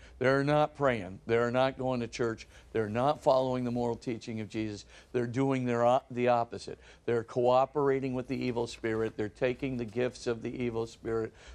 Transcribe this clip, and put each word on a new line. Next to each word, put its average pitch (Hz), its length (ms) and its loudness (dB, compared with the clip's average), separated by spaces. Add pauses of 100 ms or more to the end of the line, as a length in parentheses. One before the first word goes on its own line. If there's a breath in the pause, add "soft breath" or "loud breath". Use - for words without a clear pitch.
(180 loud breath)
They're 135 260 4
not 151 320 2
praying, 104 500 0
they're 117 260 2
not 131 260 2
going 127 220 -2
to 117 80 -4
church, 113 400 -4 (240 loud breath)
they're 107 160 0
not 123 340 0
following 131 400 2
the 123 80 -2
moral 120 240 -2
teaching 113 460 -6
of 104 80 -8
Jesus, 107 380 -6 (260 loud breath)
they're 123 160 0
doing 131 380 0
their 120 200 2
o-, 127 240 4
the 120 180 0
opposite. 117 520 0 (240 loud breath)
They're 117 200 0
cooperating 135 880 2
with 127 140 -4
the 135 100 -4
evil 120 300 -2
spirit, 113 500 -2
they're 107 200 -2
taking 131 400 -2
the 120 80 -4
gifts 117 420 -4
of 113 160 -2
the 123 200 -6
evil 117 240 -2
spirit, 113 460 -4 (220 loud breath)